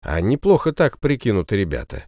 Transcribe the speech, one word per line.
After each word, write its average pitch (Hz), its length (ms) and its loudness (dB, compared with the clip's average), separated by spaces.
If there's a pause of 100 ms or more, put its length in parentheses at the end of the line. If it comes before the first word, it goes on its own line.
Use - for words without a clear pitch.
А 82 200 -4
неплохо 147 500 2
так 151 280 0
прикинуты 113 580 0
ребята. 71 500 -4